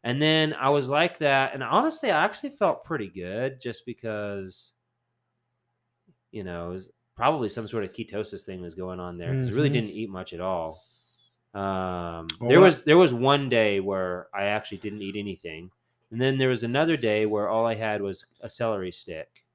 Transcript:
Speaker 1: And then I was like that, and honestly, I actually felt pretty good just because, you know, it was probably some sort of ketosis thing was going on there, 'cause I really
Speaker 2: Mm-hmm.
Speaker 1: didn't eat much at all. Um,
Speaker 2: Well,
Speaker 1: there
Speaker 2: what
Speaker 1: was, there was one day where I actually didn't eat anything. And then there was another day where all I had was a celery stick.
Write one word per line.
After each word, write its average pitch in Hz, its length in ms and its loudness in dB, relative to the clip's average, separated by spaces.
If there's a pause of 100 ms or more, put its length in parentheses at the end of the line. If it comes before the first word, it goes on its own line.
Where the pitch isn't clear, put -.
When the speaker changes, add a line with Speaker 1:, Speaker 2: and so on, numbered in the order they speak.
Speaker 1:
And 127 160 0
then 156 340 4
I 135 140 0
was 143 220 2
like 165 280 2
that, 135 360 2
and 135 80 -6
honestly, 233 480 0
I 160 140 4
actually 214 260 -4
felt - 340 0
pretty 113 240 -4
good 104 520 -6
just - 260 -10
because, 104 880 -8 (1600)
you 107 140 -10
know, 87 240 -8
it 87 40 -8
was 95 180 -12 (260)
probably 131 320 0
some 110 180 -6
sort 107 180 -4
of 92 80 -10
ketosis 104 500 -8
thing 92 180 -12
was 85 140 -12
going 92 260 -8
on 87 180 -10
there, 87 160 -6
'cause 131 140 -2
I 98 40 -4
really 139 160 2
Speaker 2:
Mm-hmm. 143 60 0
Speaker 1:
didn't 107 220 -2
eat 107 140 -6
much 92 220 -10
at 82 80 -10
all. 85 440 -4 (680)
Um, 90 760 -4 (100)
Speaker 2:
Well, 120 120 0
Speaker 1:
there 156 100 10
Speaker 2:
what 190 60 12
Speaker 1:
was, 160 180 4
there 151 140 8
was 160 160 6
one 135 340 2
day 107 320 4
where 92 540 -2
I 98 100 -4
actually 104 340 -4
didn't 104 240 -10
eat 98 140 -8
anything. 90 540 -10 (400)
And 113 100 -6
then 135 180 2
there 131 100 4
was 120 140 0
another 147 340 2
day 107 300 2
where 104 220 0
all 113 180 2
I 113 80 0
had 107 260 -2
was 98 240 -6 (160)
a 117 80 -12
celery 101 440 -4
stick. - 520 -14 (100)